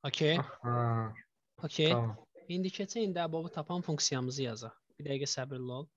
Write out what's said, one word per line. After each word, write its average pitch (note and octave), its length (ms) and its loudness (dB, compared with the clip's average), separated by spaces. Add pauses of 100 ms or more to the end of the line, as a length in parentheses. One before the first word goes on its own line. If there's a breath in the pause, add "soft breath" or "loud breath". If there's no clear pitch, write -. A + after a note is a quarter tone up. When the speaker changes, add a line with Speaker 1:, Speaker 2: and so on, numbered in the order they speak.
Speaker 1:
Okey? D3+ 340 4
Speaker 2:
Aha. A#2 760 0 (460)
Speaker 1:
Okey. D#3 320 4
Speaker 2:
Tamam. A#2 240 2 (300)
Speaker 1:
İndi F#3 240 -2
keçək, G3+ 340 -4
indi F#3 160 0
əbobu E3 320 -2
tapan F3 300 -2
funksiyamızı C3+ 640 0
yazaq. A2+ 300 -6 (200)
Bir C#3+ 160 -8
dəqiqə C#3 180 0
səbirli B2+ 440 -4
ol. C3+ 260 -6